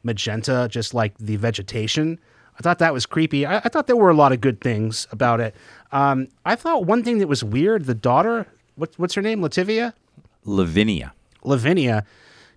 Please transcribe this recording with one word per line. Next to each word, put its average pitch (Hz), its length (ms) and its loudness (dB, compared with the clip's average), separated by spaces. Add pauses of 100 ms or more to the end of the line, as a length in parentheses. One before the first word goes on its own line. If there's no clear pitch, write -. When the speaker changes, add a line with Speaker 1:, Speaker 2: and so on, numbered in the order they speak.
Speaker 1:
magenta, 113 680 -2
just 117 240 -6
like 110 240 0
the 107 180 -4
vegetation. 117 800 -2 (400)
I - 40 -16
thought 175 160 2
that 165 160 4
was 123 120 -4
creepy. 156 380 0
I, 180 140 -2
I 240 100 -2
thought - 180 -2
there 247 100 4
were 202 140 8
a 160 40 6
lot 143 180 6
of 123 80 0
good 127 200 0
things 110 500 -4
about 117 300 0
it. 110 140 -6 (380)
Um, 139 360 0 (160)
I 196 100 0
thought 269 320 -2
one 226 160 2
thing 233 160 -2
that 190 100 0
was 139 160 0
weird, 156 420 0
the 123 80 -2
daughter, 170 520 0 (300)
what, 160 220 -8
what's 180 160 -4
her 196 80 -2
name? 214 180 -4
Lativia? 214 540 -2 (500)
Speaker 2:
Lavinia. 95 680 0 (300)
Speaker 1:
Lavinia. 127 600 0 (520)